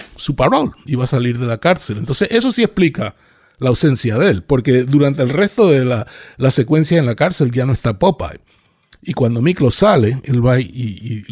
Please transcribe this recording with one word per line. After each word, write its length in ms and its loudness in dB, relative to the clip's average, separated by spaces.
su 220 -8
parole 340 0
y 80 -4
va 100 0
a 40 -2
salir 320 -2
de 60 -4
la 120 -4
cárcel. 400 -2
Entonces, 320 -4
eso 220 0
sí 100 0
explica 540 -2
la 120 0
ausencia 460 0
de 140 2
él, 140 -2
porque 400 2
durante 380 2
el 80 0
resto 380 2
de 160 4
la, 220 -2
la 160 0
secuencia 460 2
en 80 2
la 100 -2
cárcel 340 0
ya 160 -2
no 60 2
está 260 -2
Popeye. 400 -2
Y 120 -6
cuando 280 0
Miklo 300 2
sale, 500 2
él 240 0
va 140 2
y, 120 -4
y 600 -10